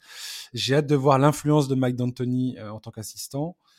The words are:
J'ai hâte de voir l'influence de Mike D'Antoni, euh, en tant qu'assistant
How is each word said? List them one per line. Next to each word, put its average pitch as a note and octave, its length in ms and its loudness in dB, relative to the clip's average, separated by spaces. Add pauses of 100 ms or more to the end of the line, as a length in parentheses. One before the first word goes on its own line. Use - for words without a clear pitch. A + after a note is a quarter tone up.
(540)
J'ai B2+ 220 0
hâte D3 100 2
de D3 80 2
voir C3+ 240 4
l'influence D3 480 4
de C3 80 0
Mike B2+ 220 0
D'Antoni, B2 640 -2
euh, G#2 120 -12
en A2 80 -12
tant - 140 -18
qu'assistant C#3+ 640 -10 (220)